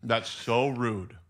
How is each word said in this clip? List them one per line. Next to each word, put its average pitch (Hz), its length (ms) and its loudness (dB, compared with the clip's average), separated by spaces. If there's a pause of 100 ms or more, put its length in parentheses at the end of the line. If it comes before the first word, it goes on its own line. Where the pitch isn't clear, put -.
That's 117 260 0
so 123 400 2
rude. 113 480 -4 (120)